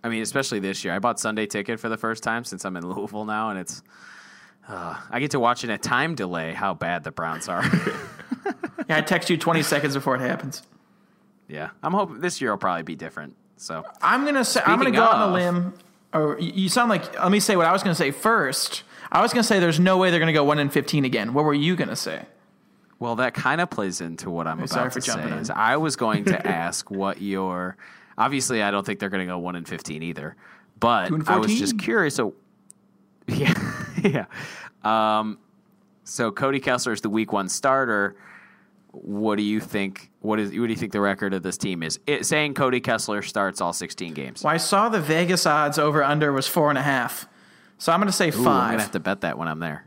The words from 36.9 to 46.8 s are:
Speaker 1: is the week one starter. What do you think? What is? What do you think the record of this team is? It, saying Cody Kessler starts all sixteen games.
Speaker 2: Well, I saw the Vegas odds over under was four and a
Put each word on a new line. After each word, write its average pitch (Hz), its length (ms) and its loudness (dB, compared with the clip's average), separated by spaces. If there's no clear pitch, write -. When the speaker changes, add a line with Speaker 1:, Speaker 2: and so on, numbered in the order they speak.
Speaker 1:
is 101 80 -4
the 110 100 -2
week 110 200 0
one 98 180 0
starter. 117 640 0
What 104 440 -2
do 104 80 0
you 107 160 0
think? 98 500 -6
What 107 180 0
is? 104 100 -2
What 117 160 -2
do 113 40 -2
you 110 60 -2
think 107 180 -6
the 104 60 0
record 98 360 0
of 87 80 -4
this 90 160 -6
team 90 240 -4
is? 80 240 -4
It, 143 180 -2
saying 151 300 0
Cody 127 240 2
Kessler 110 420 -2
starts 98 400 -2
all 87 100 0
sixteen 85 440 -8
games. 67 280 -10
Speaker 2:
Well, 151 80 2
I 165 60 2
saw 202 320 2
the 220 100 2
Vegas 165 460 2
odds 147 320 2
over 147 260 4
under 147 300 2
was 135 140 0
four 151 220 4
and 143 80 2
a 127 40 0